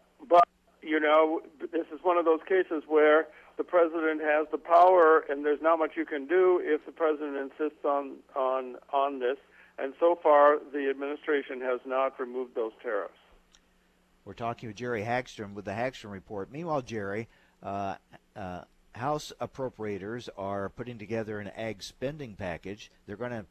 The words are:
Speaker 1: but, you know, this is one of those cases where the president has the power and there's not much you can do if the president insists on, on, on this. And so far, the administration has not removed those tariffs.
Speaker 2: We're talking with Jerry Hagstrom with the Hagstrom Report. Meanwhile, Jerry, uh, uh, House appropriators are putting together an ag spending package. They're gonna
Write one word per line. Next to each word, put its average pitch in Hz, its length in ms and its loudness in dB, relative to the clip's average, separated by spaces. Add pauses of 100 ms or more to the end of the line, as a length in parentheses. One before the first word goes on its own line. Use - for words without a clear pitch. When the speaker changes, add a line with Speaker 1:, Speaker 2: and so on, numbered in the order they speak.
(280)
Speaker 1:
but, 170 160 8 (380)
you 156 180 0
know, 156 400 4 (200)
this 165 320 -6
is 147 100 -12
one 175 160 2
of 170 60 2
those 160 220 4
cases 180 400 0
where 151 420 6 (280)
the 156 80 -4
president 160 560 0
has 156 320 0
the 151 60 -4
power 175 720 6
and 147 160 -4
there's 147 180 0
not 165 160 4
much 156 180 -2
you 160 80 -4
can 143 220 -6
do 180 360 4
if 151 240 -2
the 151 60 -14
president 151 440 -2
insists 147 480 -6
on, 143 320 -2 (200)
on, 131 400 -2 (160)
on 139 260 0
this. 123 180 -2 (420)
And 135 200 -8
so 170 240 4
far, 147 360 8 (140)
the 139 180 -2
administration 139 720 -4
has 123 240 -2
not 131 340 -2
removed 123 340 -8
those 113 180 -4 (100)
tariffs. 104 320 -6 (1120)
Speaker 2:
We're 98 80 -14
talking 117 340 -8
with 101 80 -14
Jerry 120 260 -4
Hagstrom 117 520 -6
with 101 100 -12
the 101 80 -8
Hagstrom 117 400 -6
Report. 98 400 -10
Meanwhile, 156 300 -6
Jerry, 110 460 -8 (340)
uh, 98 320 -6 (420)
uh, 90 260 -10 (300)
House 147 480 -6
appropriators 110 960 -8
are 98 320 -6
putting 120 300 -12
together 107 400 -6
an 101 180 -10
ag 110 260 -8
spending 135 520 -10
package. 95 560 -10 (160)
They're 101 100 -12
gonna 117 340 -8